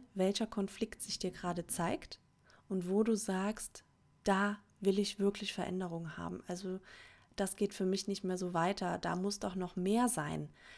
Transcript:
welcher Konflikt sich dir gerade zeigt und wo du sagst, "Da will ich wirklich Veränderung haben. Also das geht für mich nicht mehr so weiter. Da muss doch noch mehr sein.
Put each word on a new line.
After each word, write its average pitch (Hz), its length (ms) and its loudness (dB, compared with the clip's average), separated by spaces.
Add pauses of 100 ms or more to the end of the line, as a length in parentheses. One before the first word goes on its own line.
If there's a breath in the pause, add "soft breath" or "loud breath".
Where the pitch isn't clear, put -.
(140)
welcher 196 340 2
Konflikt - 540 -2
sich - 160 -6
dir 185 140 -2
gerade 175 340 -4
zeigt - 540 -2 (480 soft breath)
und 185 220 -2
wo 202 140 6
du 226 120 4
sagst, 196 680 -4 (400)
"Da 202 360 4 (200)
will 196 200 4
ich 202 200 0
wirklich 202 340 2
Veränderung 170 640 -4
haben. 175 300 -6
Also 185 320 -4 (560 loud breath)
das 196 200 -2
geht 202 180 2
für 190 120 0
mich 190 220 2
nicht 196 160 -2
mehr 185 140 0
so 180 160 -2
weiter. 175 460 2
Da 170 160 -2
muss 196 240 0
doch 190 160 -2
noch 180 200 -4
mehr 208 340 4
sein. 151 400 -2 (280 loud breath)